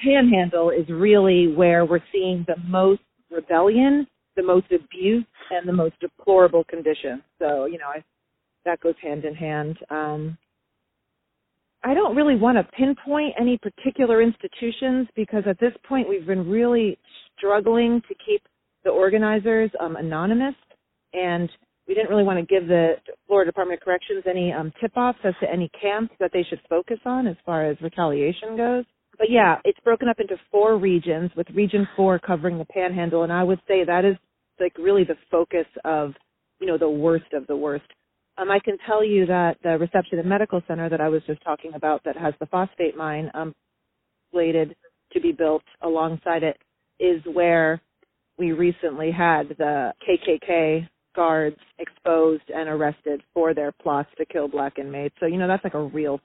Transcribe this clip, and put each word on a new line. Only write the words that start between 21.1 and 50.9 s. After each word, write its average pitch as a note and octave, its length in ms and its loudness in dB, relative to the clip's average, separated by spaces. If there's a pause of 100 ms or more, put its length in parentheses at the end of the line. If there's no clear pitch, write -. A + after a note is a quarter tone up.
and F3 360 -2 (380)
we F#3+ 80 -4
didn't G#3 160 0
really G#3 140 4
want F#3+ 160 0
to E3+ 40 -4
give F#3 220 2
the E3+ 280 4 (340)
Florida G3 200 4
Department F3+ 320 -4
of - 40 -20
Corrections F#3 440 -4
any, F3+ 240 -2
um, D#3 280 -6
tip-offs B3 420 -2
as F#3 180 0
to F#3+ 80 -2
any E3+ 220 -4 (100)
camps G#3 380 -4
that F3+ 140 -2
they F3 180 0
should E3 180 -10
focus F#3 380 -2
on B3+ 220 -2
as E3+ 80 -6 (100)
far D#3+ 180 -2
as D3+ 160 -4
retaliation E3 760 -4
goes. A#3+ 280 -2 (320)
But A3 140 0
yeah, G3+ 340 6
it's - 200 0
broken A#3+ 240 2
up A3+ 100 -2
into G3 160 -4 (160)
four G#3+ 260 4
regions, F3 600 0
with - 180 -4
Region G3+ 320 0 (100)
four F#3+ 220 4
covering E3+ 400 -4
the D#3+ 80 -8
Panhandle, F3 560 -2
and E3+ 100 -2
I F3+ 120 0
would F3+ 240 0
say F#3+ 160 2
that F3 200 2
is, G3 120 4 (420)
like, F3+ 200 -4
really F#3+ 260 2
the D#3 120 -4 (140)
focus E3+ 360 0 (180)
of, D3+ 280 -4 (480)
you F#3 60 -6
know, E3+ 100 0
the D#3 140 2
worst D#3+ 420 0
of C#3 140 -6
the C#3+ 100 -4
worst. C#3+ 300 -6 (500)
Um, F#3+ 140 -6
I G3+ 100 2
can G3+ 160 -4 (100)
tell G#3+ 180 2
you G3+ 220 2
that F3 380 0
the E3 140 0
Reception F3 400 -2
and E3+ 100 -2
Medical G3+ 400 0
Center E3 200 -6
that D#3+ 120 -2
I D#3 80 0
was D#3 180 0
just D3+ 160 -8
talking D#3+ 320 -8
about D3+ 300 -2
that D3 120 -6
has D#3 220 -4
the D#3 80 -10
phosphate F3+ 500 -4
mine, D#3 380 -8
um, D#3 200 -8 (760)
slated E3 460 0 (360)
to - 80 0
be - 120 0
built D#3 320 -2 (180)
alongside D#3+ 600 -2
it D#3+ 120 -4 (440)
is F3 200 2 (120)
where E3 480 2 (580)
we E3+ 140 -2
recently D#3+ 580 -2
had E3 380 0 (100)
the D3 340 -2 (120)
K F3+ 200 2
K D#3+ 220 0
K E3 420 0 (280)